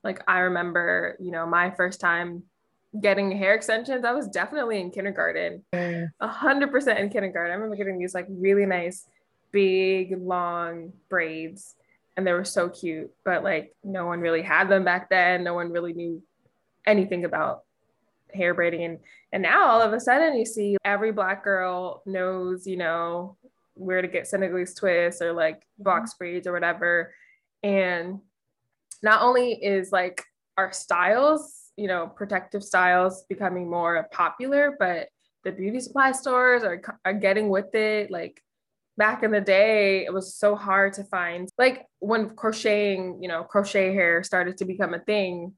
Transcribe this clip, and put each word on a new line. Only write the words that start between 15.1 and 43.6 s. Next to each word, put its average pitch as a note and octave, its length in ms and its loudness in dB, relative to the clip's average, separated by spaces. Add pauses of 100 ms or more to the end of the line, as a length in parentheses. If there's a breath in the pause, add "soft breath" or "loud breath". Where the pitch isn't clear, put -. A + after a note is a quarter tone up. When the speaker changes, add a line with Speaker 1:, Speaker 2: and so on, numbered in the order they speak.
Speaker 1:
then. F3+ 320 4
No F3 120 -2
one F3 180 -4
really E3+ 200 -4
knew E3+ 300 -8 (640)
anything F#3 380 2
about D#3+ 400 -4 (680)
hair F3 220 0
braiding. E3+ 300 0
And, E3 140 -8 (340 soft breath)
and F#3+ 100 -2
now B3+ 240 4
all A3+ 160 6
of G#3+ 100 2
a A3+ 80 -2
sudden C4+ 360 4
you A#3 100 0
see G3+ 380 -2
every G3+ 280 0
Black G3 320 -2
girl F#3 640 -2
knows, F#3 600 -4
you F#3 100 -6
know, E3+ 600 -4 (380)
where F#3 280 -2
to F3+ 60 -4
get F3+ 200 -6
Senegalese F3+ 460 -2
twists F3 460 0
or, E3+ 120 -2
like, D#3+ 240 0
Speaker 2:
Mm-hmm. - 280 -20
Speaker 1:
box G3 300 0
braids F3 320 -8
or F3 60 -4
whatever. E3+ 600 0 (500 soft breath)
And F#3+ 580 0 (800)
not G#3+ 220 6
only B3 300 4
is, F#3+ 400 0
like, F3+ 320 0 (320)
our F#3+ 160 0
styles, A#3+ 1040 2
you G#3 100 -4
know, F3 220 -2
protective G3+ 560 -6
styles F3+ 640 4
becoming F3+ 420 -4
more E3+ 400 0
popular, C#4 720 0
but F3+ 260 0 (380)
the F#3+ 80 -4
beauty G3+ 260 -4
supply C4 320 2
stores B3+ 540 2
are, F3+ 180 -4 (220)
are F#3+ 100 0
getting G3+ 340 2
with G3 280 0
it. G#3+ 340 0
Like, E3+ 320 -10 (540)
back A3 260 2
in A3 80 2
the G#3 100 4
day, G3 640 4
it - 80 -6
was F#3 220 -6
so G#3 220 2
hard G3 380 2
to G3+ 100 -10
find, F3 520 -6
like, B3+ 300 2 (140)
when G#3+ 340 0
crocheting, G#3 880 -2
you F#3 60 -8
know, E3+ 160 -6
crochet G3 500 2